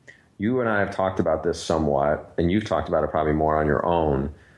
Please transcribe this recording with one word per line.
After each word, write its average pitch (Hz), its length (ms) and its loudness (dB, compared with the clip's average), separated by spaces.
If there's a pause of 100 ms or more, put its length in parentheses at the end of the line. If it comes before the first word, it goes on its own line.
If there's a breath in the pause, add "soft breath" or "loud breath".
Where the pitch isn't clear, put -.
(380 loud breath)
You 123 240 0
and 117 80 0
I 104 100 0
have 98 160 -2
talked 95 240 -2
about 82 240 0
this 82 180 -2
somewhat, 73 760 0
and 85 120 2
you've 104 140 0
talked 76 240 -2
about 80 160 0
it 76 60 -2
probably 76 240 0
more 78 260 2
on 76 80 2
your 73 180 2
own, 76 480 0 (240 loud breath)